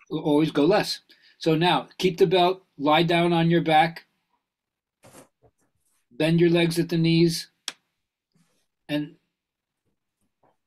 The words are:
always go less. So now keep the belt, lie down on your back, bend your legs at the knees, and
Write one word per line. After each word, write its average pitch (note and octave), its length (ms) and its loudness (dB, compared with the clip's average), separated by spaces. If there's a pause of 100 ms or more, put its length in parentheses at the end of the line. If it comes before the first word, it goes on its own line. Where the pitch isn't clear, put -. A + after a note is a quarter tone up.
always D3+ 420 -2
go C#3+ 140 0
less. F#3+ 360 -2 (360)
So D#3+ 180 -2
now D#3+ 420 -2
keep F#3 200 -2
the F#3+ 100 2
belt, F3+ 360 0 (140)
lie D3+ 260 2
down E3+ 300 0
on E3 160 0
your E3 120 2
back, D#3+ 440 0 (2000)
bend E3 280 0
your E3+ 100 4
legs E3+ 280 0
at E3 100 -2
the E3+ 100 -4
knees, E3 520 0 (1400)
and D3+ 280 -8 (1500)